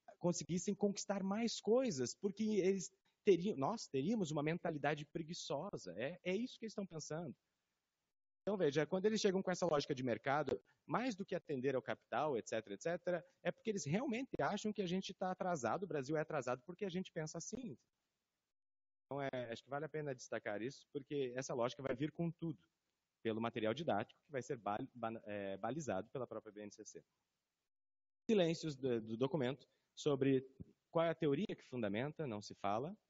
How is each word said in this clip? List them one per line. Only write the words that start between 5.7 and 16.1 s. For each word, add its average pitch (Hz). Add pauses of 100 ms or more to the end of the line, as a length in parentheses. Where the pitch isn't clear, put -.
É, 135
é 185
isso 240
que -
eles 214
estão 196
pensando. 156 (1080)
Então, 202
veja, 151
quando 190
eles 214
chegam 190
com 185
essa 175
lógica 156
de 127
mercado, 131 (280)
mais 208
do 190
que 185
atender 135
ao 123
capital, 123
et 101
cetera, 107
et -
cetera, 175 (180)
é 175
porque -
eles 196
realmente 233 (100)
acham 190
que 208
a 180
gente 190
tá 185
atrasado, 170
o 196
Brasil 147